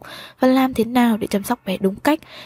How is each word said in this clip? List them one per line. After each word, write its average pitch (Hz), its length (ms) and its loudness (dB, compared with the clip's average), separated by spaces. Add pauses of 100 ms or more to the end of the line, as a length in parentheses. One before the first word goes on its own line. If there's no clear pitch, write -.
(400)
Và 254 80 4
làm 262 260 2
thế 226 100 0
nào 233 320 2
để 208 100 -4
chăm 202 180 -2
sóc - 220 -6
bé 190 100 -4
đúng 196 200 -2
cách? 302 240 0 (240)